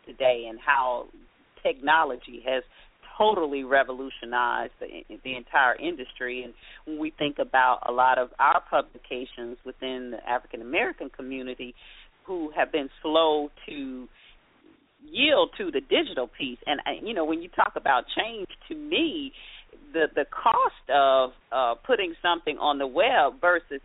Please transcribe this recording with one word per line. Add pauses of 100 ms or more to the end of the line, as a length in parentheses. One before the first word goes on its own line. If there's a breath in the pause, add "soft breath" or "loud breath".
today
and
how (560)
technology
has (560 soft breath)
totally
revolutionized
the,
the
entire
industry.
And (320 loud breath)
when
we
think
about
a
lot
of (100)
our
publications
within
the
African
American
community (520 loud breath)
who
have
been (140)
slow (200)
to (960 soft breath)
yield
to
the
digital
piece.
And,
uh,
you
know,
when
you
talk
about (120)
change, (220)
to
me, (600 loud breath)
the,
the
cost (200)
of, (200)
uh, (120)
putting
something
on
the
web
versus